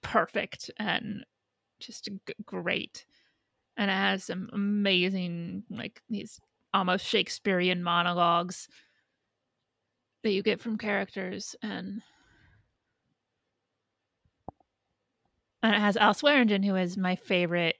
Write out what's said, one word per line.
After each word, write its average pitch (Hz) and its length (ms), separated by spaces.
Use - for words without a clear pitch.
perfect - 760
and - 460
just - 260
g-, - 280
great. 180 600
And 202 120
it 190 60
has 196 300
some 185 280
amazing, 190 1160
like, - 400
these 214 300
almost 185 320
Shakespearean 180 800
monologues 175 840
that 220 80
you 196 120
get 214 180
from 220 160
characters. 196 840
And, 196 400
and 220 120
it 208 40
has 208 180
Al 208 160
Swearingen, 240 500
who 196 120
is 185 220
my 185 180
favorite 175 640